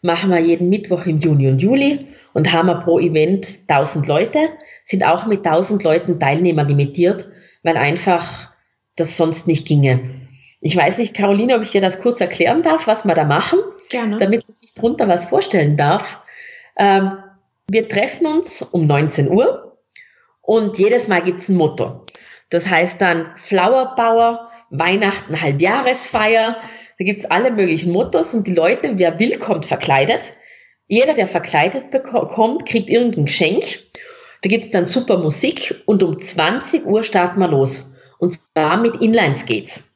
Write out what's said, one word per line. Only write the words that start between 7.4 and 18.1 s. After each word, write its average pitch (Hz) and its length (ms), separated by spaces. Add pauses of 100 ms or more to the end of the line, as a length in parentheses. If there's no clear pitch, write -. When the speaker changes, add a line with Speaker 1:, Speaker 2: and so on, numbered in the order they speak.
Speaker 1:
weil 165 120
einfach 165 760 (440)
das 165 220
sonst 165 300
nicht 156 200
ginge. 135 600 (340)
Ich 170 160
weiß 180 220
nicht, - 160
Caroline, 208 400
ob 220 80
ich 202 80
dir 196 100
das 190 180
kurz 240 220
erklären 202 400
darf, 320 240
was - 180
wir 175 120
da 156 80
machen, 151 340 (320)
Speaker 2:
Gerne. 220 280
Speaker 1:
damit 226 300
man - 60
sich - 220
drunter 233 320
was 175 180
vorstellen 160 500
darf. 147 460 (560)
Ähm, 196 360 (540)
wir 220 220
treffen 262 380